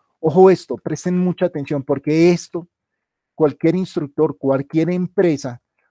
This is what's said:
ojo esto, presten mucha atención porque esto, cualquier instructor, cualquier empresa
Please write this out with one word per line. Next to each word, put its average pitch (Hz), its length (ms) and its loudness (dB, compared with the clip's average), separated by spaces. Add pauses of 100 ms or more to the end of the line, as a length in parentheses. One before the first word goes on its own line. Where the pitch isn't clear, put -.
(180)
ojo 175 320 6
esto, 170 260 -2
presten 175 400 -6
mucha 180 300 -2
atención 143 380 -6
porque 156 480 2
esto, 175 340 -6 (720)
cualquier 160 400 0
instructor, 156 600 -4
cualquier 139 540 -2
empresa 175 720 -2 (280)